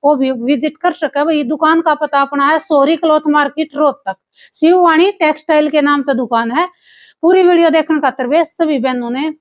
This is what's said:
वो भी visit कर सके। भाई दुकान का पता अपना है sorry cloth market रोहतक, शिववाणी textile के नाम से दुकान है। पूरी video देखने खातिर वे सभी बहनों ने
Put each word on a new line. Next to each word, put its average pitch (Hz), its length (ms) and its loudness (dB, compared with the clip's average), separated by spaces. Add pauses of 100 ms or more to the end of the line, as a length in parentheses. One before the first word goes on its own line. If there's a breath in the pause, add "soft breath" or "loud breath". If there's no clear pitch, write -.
वो 294 140 2
भी 262 140 -2 (140)
visit 294 340 -4
कर 349 160 -2
सके। 294 300 -4
भाई 302 200 -2
दुकान 311 360 0
का 320 160 0
पता 294 260 -2
अपना 277 260 -2
है 311 120 0
sorry 302 360 0
cloth 311 320 0
market 294 480 -2
रोहतक, 277 400 -2 (460 soft breath)
शिववाणी 349 500 4
textile 302 580 0
के 302 120 0
नाम 285 200 0
से 277 140 -2
दुकान 226 360 -2
है। 320 140 -2 (560 soft breath)
पूरी 370 200 4
video 339 280 4
देखने 311 300 0
खातिर 254 260 -4
वे 311 200 2
सभी 311 320 -2
बहनों 247 320 -4
ने 285 300 -6